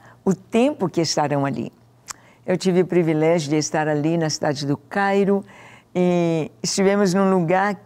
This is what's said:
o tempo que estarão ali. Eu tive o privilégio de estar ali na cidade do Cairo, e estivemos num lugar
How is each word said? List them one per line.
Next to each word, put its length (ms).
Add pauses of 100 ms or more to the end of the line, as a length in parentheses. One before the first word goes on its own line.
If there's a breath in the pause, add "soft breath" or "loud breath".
(240 loud breath)
o 100
tempo 540
que 140
estarão 440
ali. 280 (720 loud breath)
Eu 120
tive 240
o 60
privilégio 640
de 80
estar 300
ali 300
na 120
cidade 360
do 120
Cairo, 640 (500 loud breath)
e 560 (140)
estivemos 500
num 160
lugar 460 (100)